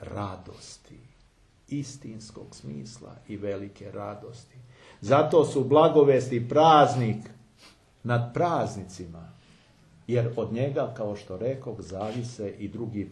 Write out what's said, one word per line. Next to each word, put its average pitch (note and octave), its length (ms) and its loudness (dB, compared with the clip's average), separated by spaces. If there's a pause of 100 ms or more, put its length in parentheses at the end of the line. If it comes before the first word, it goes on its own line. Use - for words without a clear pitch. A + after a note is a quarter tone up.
radosti. - 1000 -14 (680)
Istinskog - 800 -12 (100)
smisla - 600 -16 (120)
i G#2 80 -10
velike G2 540 -8
radosti. G#2 680 -14 (440)
Zato D3 440 4
su C3+ 200 0
blagovesti C3+ 840 4
praznik C3 680 6 (840)
nad A#2+ 320 -2
praznicima, G2+ 920 -4 (800)
jer A#2+ 300 0
od G#2 160 -4
njega, C3+ 440 -2
kao G#2 200 -6
što F#2 200 -14
rekoh, A2+ 440 -6
zavise G#2+ 680 -8
i G2 200 -10
drugi G#2+ 440 -8